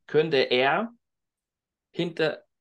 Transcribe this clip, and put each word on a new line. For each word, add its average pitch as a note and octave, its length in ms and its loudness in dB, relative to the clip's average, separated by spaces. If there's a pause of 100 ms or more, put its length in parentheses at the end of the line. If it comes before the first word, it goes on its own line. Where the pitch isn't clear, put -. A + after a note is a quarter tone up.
könnte D#3 300 0
er C#3 540 0 (1000)
hinter, E3 520 -4 (180)